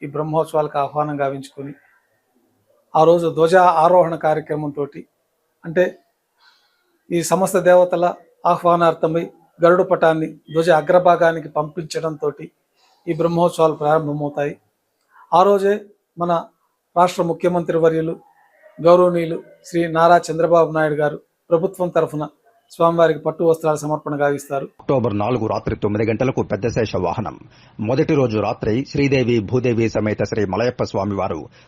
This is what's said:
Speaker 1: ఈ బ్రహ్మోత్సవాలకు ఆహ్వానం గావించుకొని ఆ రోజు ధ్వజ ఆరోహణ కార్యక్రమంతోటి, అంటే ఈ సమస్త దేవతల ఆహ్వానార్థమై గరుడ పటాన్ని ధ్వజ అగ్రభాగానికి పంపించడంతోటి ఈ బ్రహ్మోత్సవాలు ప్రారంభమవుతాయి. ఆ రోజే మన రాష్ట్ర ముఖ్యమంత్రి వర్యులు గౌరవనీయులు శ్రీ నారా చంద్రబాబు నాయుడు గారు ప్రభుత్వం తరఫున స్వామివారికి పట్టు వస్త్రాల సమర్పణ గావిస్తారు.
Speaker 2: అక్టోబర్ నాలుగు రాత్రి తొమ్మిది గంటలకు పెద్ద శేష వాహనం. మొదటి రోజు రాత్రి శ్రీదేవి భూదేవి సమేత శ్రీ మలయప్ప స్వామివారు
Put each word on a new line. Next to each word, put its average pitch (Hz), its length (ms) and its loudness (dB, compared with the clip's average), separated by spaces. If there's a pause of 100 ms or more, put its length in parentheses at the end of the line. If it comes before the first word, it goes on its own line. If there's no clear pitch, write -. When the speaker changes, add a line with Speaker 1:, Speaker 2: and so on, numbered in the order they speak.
Speaker 1:
ఈ 151 40 -12
బ్రహ్మోత్సవాలకు 151 720 -4
ఆహ్వానం 143 420 -4
గావించుకొని 139 520 -8 (1200)
ఆ 160 80 6
రోజు 170 300 4
ధ్వజ 165 200 2
ఆరోహణ 170 600 4
కార్యక్రమంతోటి, 151 920 -4 (580)
అంటే 180 340 -2 (1120)
ఈ 170 100 0
సమస్త 185 360 0
దేవతల 180 560 4 (320)
ఆహ్వానార్థమై 170 840 0 (340)
గరుడ 180 180 6
పటాన్ని 160 500 0
ధ్వజ 165 380 -4
అగ్రభాగానికి 165 760 2
పంపించడంతోటి 151 1040 -8 (580)
ఈ 170 40 -2
బ్రహ్మోత్సవాలు 165 600 0
ప్రారంభమవుతాయి. 147 840 -4 (800)
ఆ 175 80 6
రోజే 202 380 2 (380)
మన 170 260 -2 (520)
రాష్ట్ర 180 260 2
ముఖ్యమంత్రి 170 560 -2
వర్యులు 160 380 0 (680)
గౌరవనీయులు 175 600 4 (220)
శ్రీ 170 220 -4
నారా 165 340 4 (100)
చంద్రబాబు 165 420 2
నాయుడు 156 220 0
గారు 147 260 -2 (300)
ప్రభుత్వం 180 380 -2
తరఫున 151 400 -2 (420)
స్వామివారికి 170 480 2
పట్టు 156 260 -4
వస్త్రాల 160 300 2
సమర్పణ 147 480 -4
గావిస్తారు. 143 460 -4 (120)
Speaker 2:
అక్టోబర్ 117 380 -2
నాలుగు 110 280 -2
రాత్రి 107 300 -4
తొమ్మిది 107 340 -2
గంటలకు 127 320 -2
పెద్ద 104 260 -4
శేష 110 280 -4
వాహనం. 85 420 -4 (420)
మొదటి 139 340 -2
రోజు 120 240 0
రాత్రి 113 520 -2
శ్రీదేవి 127 480 0
భూదేవి 113 500 0
సమేత 107 340 -2
శ్రీ 107 220 -2
మలయప్ప 110 400 -4
స్వామివారు 95 640 -4 (200)